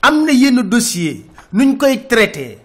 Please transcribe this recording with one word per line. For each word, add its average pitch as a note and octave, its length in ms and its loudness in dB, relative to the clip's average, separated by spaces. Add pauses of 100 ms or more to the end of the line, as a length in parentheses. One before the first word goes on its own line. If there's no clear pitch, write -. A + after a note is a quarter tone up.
am D4+ 240 0
na D#4 60 0
yenn B3+ 300 2
dossier F#3 640 -4 (280)
nuñ C4+ 240 2
koy C4+ 300 0
traité F3 580 -2